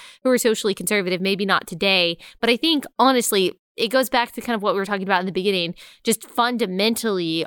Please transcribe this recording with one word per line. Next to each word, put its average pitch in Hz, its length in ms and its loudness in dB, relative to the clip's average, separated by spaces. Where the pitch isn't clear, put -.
who 262 60 2
are 247 80 4
socially 220 380 0
conservative, 185 440 -2
maybe 190 280 0
not 185 180 0
today. 175 540 0
But 226 100 2
I 240 60 2
think, 311 280 0
honestly, 233 540 2
it 226 100 -2
goes 254 220 2
back 240 240 0
to 247 80 -10
kind 240 120 -4
of 214 80 -2
what 202 120 0
we 196 80 0
were 196 40 -2
talking 196 160 -4
about 190 200 0
in 185 40 -4
the 190 60 -4
beginning. 180 420 -2
Just - 260 -2
fundamentally, 202 1160 -2